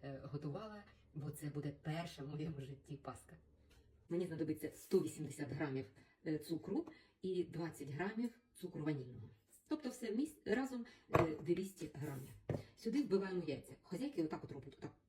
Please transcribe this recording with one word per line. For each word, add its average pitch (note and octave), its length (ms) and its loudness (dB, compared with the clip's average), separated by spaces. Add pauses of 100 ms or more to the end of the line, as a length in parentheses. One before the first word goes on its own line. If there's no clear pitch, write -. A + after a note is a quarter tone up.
е, C3+ 200 -6
готувала, G3+ 600 -4 (300)
бо D3 180 -4
це D3+ 180 -4
буде C#3+ 320 -2
перша D#3 420 -2
в C3+ 40 -4
моєму D3+ 340 -2
житті C3+ 360 -8
паска. - 380 -10 (760)
Мені F3 180 2
знадобиться D#3 480 0
сто - 240 6
вісімдесят C#3+ 500 -2
грамів, C3+ 360 0 (400)
е, D#3 120 4
цукру F#3+ 500 0 (340)
і F3+ 220 2
двадцять D#3+ 460 -2
грамів G#3+ 400 0 (240)
цукру E3 300 -6
ванільного. B2+ 460 -2 (380)
Тобто D#4 220 0
все A#3 220 -2
вміс-, C4 340 2
разом, B3+ 400 2 (280)
е, E3 120 10 (160)
двісті E3+ 520 0
грамів. C#3 360 -4 (480)
Сюди B3+ 260 4
вбиваємо F#3+ 440 4
яйця. C3+ 260 -2 (100)
Хазяйки F3+ 400 0
отак D#3 200 -2
от - 80 -8
роблять, C#3+ 260 -10
отак. D3+ 140 -8 (180)